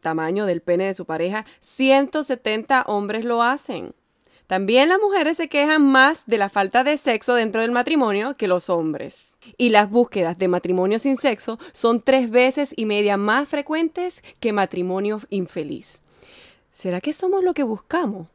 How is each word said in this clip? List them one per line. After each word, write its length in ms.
tamaño 460
del 140
pene 260
de 80
su 100
pareja, 400
ciento 600
setenta 640
hombres 380
lo 180
hacen. 500
También 420
las 120
mujeres 360
se 120
quejan 340
más 440
de 120
la 100
falta 360
de 120
sexo 380
dentro 280
del 100
matrimonio 640
que 100
los 240
hombres. 680
Y 120
las 200
búsquedas 480
de 100
matrimonio 520
sin 160
sexo 420
son 280
tres 300
veces 460
y 100
media 300
más 320
frecuentes 720
que 140
matrimonio 680
infeliz. 680
¿Será 300
que 120
somos 300
lo 120
que 100
buscamos? 720